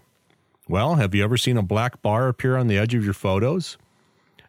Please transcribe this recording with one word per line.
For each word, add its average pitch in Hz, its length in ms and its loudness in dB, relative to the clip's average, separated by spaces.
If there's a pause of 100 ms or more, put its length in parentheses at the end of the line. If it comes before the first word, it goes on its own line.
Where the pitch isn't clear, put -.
(680)
Well, 120 260 0
have 104 220 2
you 101 80 2
ever 117 120 0
seen 123 200 0
a 107 80 0
black 107 360 -2
bar 113 280 0
appear 127 280 0
on 123 120 0
the 101 100 2
edge 113 160 0
of 110 100 0
your 101 80 0
photos? 113 640 -2 (720)